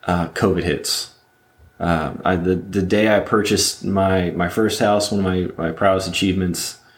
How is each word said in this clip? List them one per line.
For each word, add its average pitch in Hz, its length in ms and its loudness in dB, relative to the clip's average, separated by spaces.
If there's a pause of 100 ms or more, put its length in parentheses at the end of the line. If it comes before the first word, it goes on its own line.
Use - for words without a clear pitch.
uh, 87 240 0
covid 87 340 0
hits. - 500 -4 (680)
Um, 82 460 -2
I, 92 100 2
the, 90 200 2
the 95 260 -2
day 104 340 2
I 98 60 6
purchased - 640 0
my, 95 460 0
my 87 180 -2
first 107 300 0
house, 104 320 2
one 101 80 0
of 95 60 0
my, 92 420 -2
my 85 40 -2
proudest 95 380 2
achievements, 92 680 -2 (180)